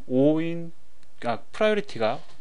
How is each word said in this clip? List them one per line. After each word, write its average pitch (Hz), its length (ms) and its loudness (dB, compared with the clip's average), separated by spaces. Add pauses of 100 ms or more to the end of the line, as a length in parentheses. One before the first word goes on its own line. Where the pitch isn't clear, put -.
오인, 160 640 2 (520)
아, 117 160 -2 (120)
프라이어리티가 202 680 2 (200)